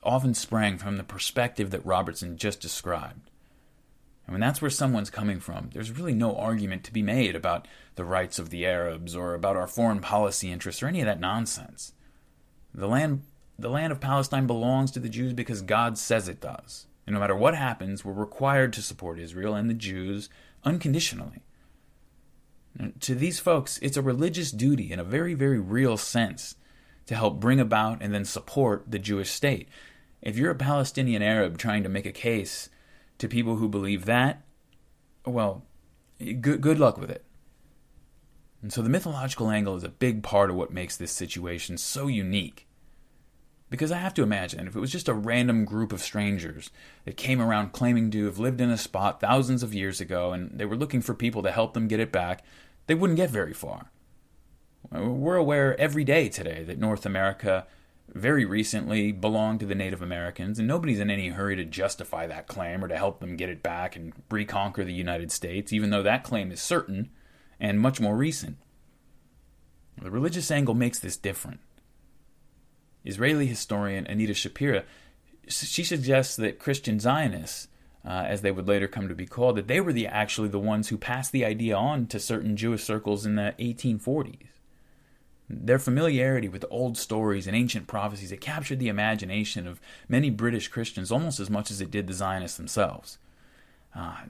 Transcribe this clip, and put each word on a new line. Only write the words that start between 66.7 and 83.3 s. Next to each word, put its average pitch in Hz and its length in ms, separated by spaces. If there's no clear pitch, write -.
and 104 200
much 127 220
more 107 140
recent. 139 420
The 90 120
religious 156 400
angle 139 240
makes 120 240
this - 180
different. - 440
Israeli 135 420
historian 101 600
Anita 104 260
Shapira, 110 500
s-, - 180
she - 180
suggests 135 520
that 110 240
Christian 123 400
Zionists, 113 720
uh, 92 220
as 101 140
they 101 100
would 92 160
later 98 200
come 98 200
to 85 80
be 90 100
called, 123 300
that 101 120
they 147 140
were 175 120
the, 117 140
actually 107 420
the 101 100
ones 107 300
who 107 80
passed 127 340
the 127 140
idea 110 300
on 127 320
to 107 120
certain 107 380
Jewish 110 260
circles 104 420
in 104 100